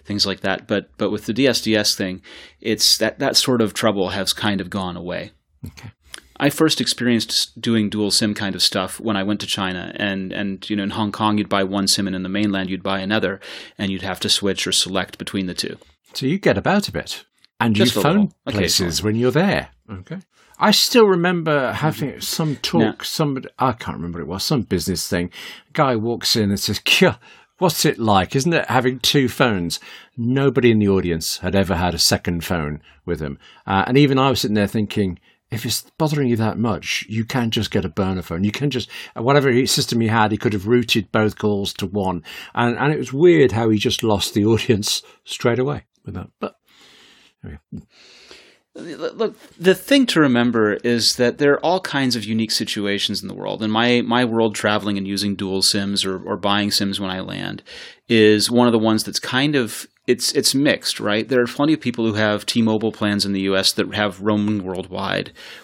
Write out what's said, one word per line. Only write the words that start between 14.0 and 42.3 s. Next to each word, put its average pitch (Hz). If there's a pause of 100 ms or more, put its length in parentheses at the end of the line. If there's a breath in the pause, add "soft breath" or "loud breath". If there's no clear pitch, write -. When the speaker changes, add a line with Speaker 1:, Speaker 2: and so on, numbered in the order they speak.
Speaker 1:
have 95
to 104
switch -
or 95
select 90
between 95
the 90
two. - (360)
Speaker 2:
So -
you 170
get 127
about 196
a -
bit, - (340)
and 113
you 107
Speaker 1:
Just 123
a 107
Speaker 2:
phone 156 (300)
Speaker 1:
little, 101
Speaker 2:
places 87
Speaker 1:
occasionally. 90
Speaker 2:
when 113
you're 123
there. 151 (200)
Okay. 101 (400 soft breath)
I 208
still 220
remember 170
having 135
Speaker 1:
Mm-hmm. -
Speaker 2:
some 156
Speaker 1:
Now 127
Speaker 2:
talk, -
somebody, 139 (100)
I 127
can't -
remember 85
what 80
it 71
was, 92
some 135
business 87
thing. 87 (420 loud breath)
Guy 135
walks 113
in 104
and 101
says, -
"Kya, - (400 loud breath)
what's 180
it 156
like? 101
Isn't 160
it 156
having 127
two 135
phones?" 98 (360 loud breath)
Nobody 127
in 110
the 104
audience 85
had 90
ever 95
had 87
a 82
second 87
phone 76 (240 soft breath)
with 82
them. 71 (280 loud breath)
Uh, 98
and 127
even 139
I 135
was 113
sitting 104
there 101
thinking, 101 (320 soft breath)
"If 110
it's -
bothering 147
you 120
that 110
much, 107
you 110
can 117
just 110
get 101
a 92
burner 95
phone. 87
You 104
can 143
just, 120 (280 loud breath)
whatever 135
he, 123
system 120
he 113
had, 110
he 104
could 113
have 101
routed 120
both 107
calls 101
to -
one." 92 (320 loud breath)